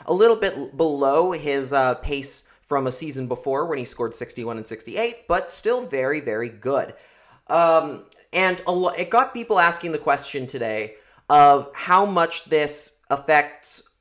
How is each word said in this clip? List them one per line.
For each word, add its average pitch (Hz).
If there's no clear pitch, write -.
A 160
little 220
bit 185
l-, 139
below 151
his, 139
uh, 131
pace -
from 135
a 123
season 131
before 135
when 156
he 120
scored 117
sixty-one 117
and 110
sixty-eight, 208
but 175
still 247
very, 139
very 117
good. 120
Um, 165
and 180
a 185
lo-, 180
it 175
got 254
people 220
asking 170
the 156
question 139
today 110
of 143
how 185
much 175
this 147
affects, -